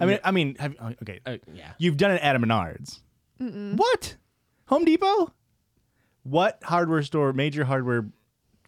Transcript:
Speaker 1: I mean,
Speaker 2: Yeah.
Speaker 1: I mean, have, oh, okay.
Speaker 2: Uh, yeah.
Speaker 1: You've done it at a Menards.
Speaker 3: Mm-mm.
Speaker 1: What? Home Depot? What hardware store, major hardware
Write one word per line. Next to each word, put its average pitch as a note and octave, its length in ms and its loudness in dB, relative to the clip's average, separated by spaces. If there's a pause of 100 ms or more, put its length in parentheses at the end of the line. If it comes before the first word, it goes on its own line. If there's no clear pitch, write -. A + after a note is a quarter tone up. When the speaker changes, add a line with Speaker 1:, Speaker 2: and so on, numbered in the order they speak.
Speaker 1:
I F3 60 2
mean, G3 80 4
Speaker 2:
Yeah. G3+ 80 -2
Speaker 1:
I F#3 80 -2
mean, D#3 300 0
have, C#3+ 200 -6
oh, A2+ 120 -8 (100)
okay. G#2 240 -12
Speaker 2:
Uh, B2 120 -8 (140)
yeah. D#2 260 -20
Speaker 1:
You've D#3+ 180 2
done G3 160 2
it E3+ 100 0
at C#3+ 140 4
a - 20 2
Menards. A2 600 -2 (400)
Speaker 3:
Mm-mm. G3+ 360 -8
Speaker 1:
What? A#4+ 380 0 (540)
Home D#4+ 160 2
Depot? F4+ 480 2 (920)
What E3+ 400 0
hardware E3 400 0
store, C#3+ 300 0
major C#3+ 320 -2
hardware B2 420 0 (600)